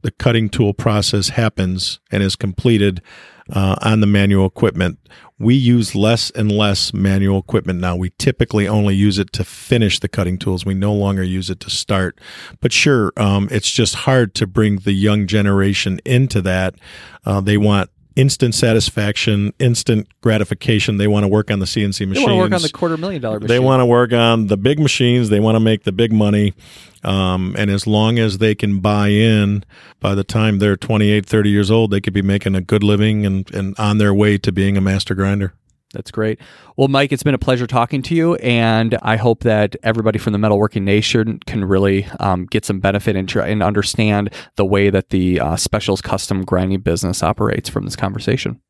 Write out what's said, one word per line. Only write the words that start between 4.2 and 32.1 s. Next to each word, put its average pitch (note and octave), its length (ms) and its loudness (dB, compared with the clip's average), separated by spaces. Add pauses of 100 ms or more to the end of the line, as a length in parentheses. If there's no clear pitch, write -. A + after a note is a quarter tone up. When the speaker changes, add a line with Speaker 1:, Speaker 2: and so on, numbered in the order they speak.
Speaker 1:
equipment. F#2 520 -2 (400)
We A#2 180 2
use A#2+ 400 2
less A2 340 0
and G#2+ 220 -2
less G#2 420 0
manual G2 460 2
equipment F#2+ 400 -2
now. F2+ 160 -2
We F2+ 240 -4
typically G#2+ 480 0
only G#2 260 2
use G2 240 2
it G2 160 -4
to - 100 -6
finish - 560 0
the - 80 -6
cutting F#2 300 -4
tools. F#2 300 -4
We G2 80 -2
no G2+ 180 -2
longer G2 300 0
use F#2 260 -4
it F#2 120 -8
to - 100 -16
start. - 480 -2 (400)
But B2+ 120 -2
sure, A#2+ 460 2
um, G2+ 340 2
it's A2 200 -2
just - 240 0
hard B2+ 400 0
to A2 100 -2
bring G2+ 320 0
the G2 160 -2
young G#2 320 2
generation G2 800 0
into B2 380 2
that. F#2 320 -2 (500)
Uh, G2+ 160 0
they G#2 160 2
want G2+ 320 2 (260)
instant C3 380 2
satisfaction, G#2 1040 0
instant A#2 500 0 (140)
gratification. G#2+ 760 0
They G2+ 100 0
wanna G#2 200 2
work G#2 220 0
on G#2 100 -2
the F#2+ 80 -4
C A2 160 -2
N G2+ 80 -2
C G2 140 -6
Speaker 2:
They F#2+ 160 -2
wanna - 160 2
work - 80 4
on - 60 -2
Speaker 1:
machines. E3+ 200 -2
Speaker 2:
the - 60 -20
quarter E3 200 -2
million E3+ 240 -8
dollar A2 180 -4
Speaker 1:
They A2 80 -8
Speaker 2:
machine. A#2+ 160 2
Speaker 1:
wanna C3 240 4
work A#2+ 260 4
on A#2 340 2
the G2+ 100 2
big C3 220 0
machines. B2 500 2
They G#2 100 4
wanna A2 200 2
make A2 240 2
the G2+ 80 -2
big A2 220 0
money. G#2 400 2 (500)
Um, F#2 540 -2
and G#2 140 -2
as G2 160 -4
long A2 320 2
as G#2+ 180 -2
they G#2+ 160 2
can G2+ 260 -2
buy G#2 280 0
in, G#2 560 2 (360)
by G2 140 -2
the G2 100 -2
time G#2+ 360 0
they're G2+ 180 2
twenty-eight, G#2 480 0
thirty G#2 240 0
years G2+ 220 2
old, A2+ 180 2
they G2+ 100 0
could G2 140 -4